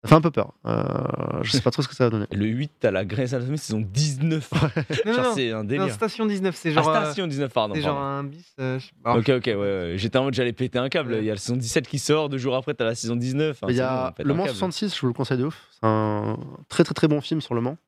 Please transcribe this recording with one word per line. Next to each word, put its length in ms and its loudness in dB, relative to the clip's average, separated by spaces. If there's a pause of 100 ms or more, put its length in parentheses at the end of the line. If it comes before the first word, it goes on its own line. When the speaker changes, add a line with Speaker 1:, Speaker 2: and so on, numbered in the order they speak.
Speaker 1:
Ça 80 -8
fait 60 12
un 40 10
peu 100 2
peur. 220 -2 (140)
Euh, 160 2 (580)
je 100 -2
sais 120 4
pas 80 4
trop 100 -4
ce 80 -2
que 60 -14
ça 100 2
va 60 4
donner. 200 -2
Speaker 2:
Et 60 -4
le 80 2
huit, 340 -2
t'as 120 4
la 160 0
Grey's 260 -2
Anatomy 240 -4
saison 240 -4
dix-neuf. 720 0
Speaker 1:
Ouais. 60 2 (480)
Speaker 3:
Non, 80 0
Speaker 2:
Genre, 20 2
Speaker 3:
non, 140 2
non. 40 0
Speaker 2:
c'est 160 0
un 80 -4
Speaker 3:
Non, 60 -4
Speaker 2:
délire. 300 0
Speaker 3:
Station 320 -2
dix-neuf, 300 0
c'est 120 -4
Speaker 2:
Ah, 40 0 (100)
Speaker 3:
genre, 80 4
euh, 140 2
Speaker 2:
Station 220 -2
dix-neuf, 280 -2
pardon, 200 0
Speaker 3:
c'est 60 -2
genre 140 0
Speaker 2:
pardon. 120 -4 (120)
Speaker 3:
un 60 -6
bis, 360 -14
euh, 180 -2
je 60 -10
sais 80 -20 (100)
pas. 140 2
Speaker 2:
Ok, 140 2
ok, 160 4
ouais, 100 0
ouais. 400 -2
J'étais 220 0
en 60 2
mode, 100 -2
j'allais 180 0
péter 260 -4
un 120 -2
câble. 240 -2
Speaker 3:
Ouais. 60 0
Speaker 2:
Il 40 -2
y 60 0
a 20 -2
la 80 -6
saison 160 -2
dix-sept 320 -2
qui 100 -4
sort, 300 2
deux 80 -4
jours 180 -2
après, 200 -2
t'as 100 0
la 100 2
saison 220 -2
dix-neuf. 400 0
Enfin, 120 -6
Speaker 1:
Mais 40 2
il 40 2
y 20 2
Speaker 2:
c'est 40 2
Speaker 1:
a 200 0
Speaker 2:
bon, 60 -4
on 40 -8
pète 140 -4
Speaker 1:
Le 60 4
Speaker 2:
un 40 2
Speaker 1:
Mans 80 0
Speaker 2:
câble. 140 -4
Speaker 1:
soixante-six, 360 -4
je 60 -6
vous 60 0
le 80 2
conseille 240 0
de 80 0
ouf. 240 -10
C'est 160 -2
un 500 2 (320)
très, 160 4
très, 80 -2
très 160 2
bon 140 2
film 180 -4
sur 140 -6
Le 80 0
Mans. 260 -4